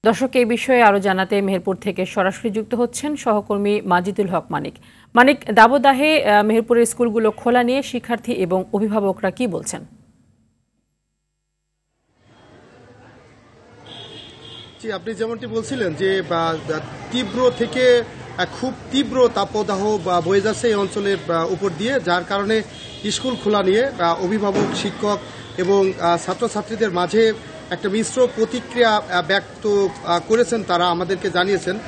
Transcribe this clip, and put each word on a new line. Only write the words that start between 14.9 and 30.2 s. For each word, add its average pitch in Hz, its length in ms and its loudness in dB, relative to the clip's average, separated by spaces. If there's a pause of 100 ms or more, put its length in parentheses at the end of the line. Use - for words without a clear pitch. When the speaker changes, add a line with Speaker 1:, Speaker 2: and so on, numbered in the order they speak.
Speaker 2:
আপনি 190 220 -6
যেমনটি 226 340 -6
বলছিলেন 220 460 -2
যে, 190 280 0
বা, 165 340 -2 (140)
বা, 156 100 -4 (320)
তীব্র 240 460 2
থেকে, 240 460 4 (340)
আহ, 180 80 0 (160)
খুব 254 120 -4 (180)
তীব্র 247 420 2
তাপদাহ, 208 640 0
বা, 175 240 0
বয়ে 190 200 2
যাচ্ছে 214 260 0
এই 220 60 4
অঞ্চলের, 196 440 0 (100)
বা, 165 160 0
উপর 185 340 -2
দিয়ে, 240 220 0
যার 175 240 0
কারণে 202 380 0 (500)
স্কুল 254 320 -4
খোলা 208 200 2
নিয়ে, 208 220 4
আহ, 175 380 0
অভিভাবক, 202 520 0
শিক্ষক 208 420 -4 (400)
এবং, 190 420 2
আহ, 170 260 2
ছাত্রছাত্রীদের 214 680 -2
মাঝে 208 420 2 (360)
একটা 180 200 -4
মিশ্র 220 460 0
প্রতিক্রিয়া, 226 600 0
আহ, 185 320 0
ব্যক্ত, 196 600 0 (180)
আহ, 170 220 2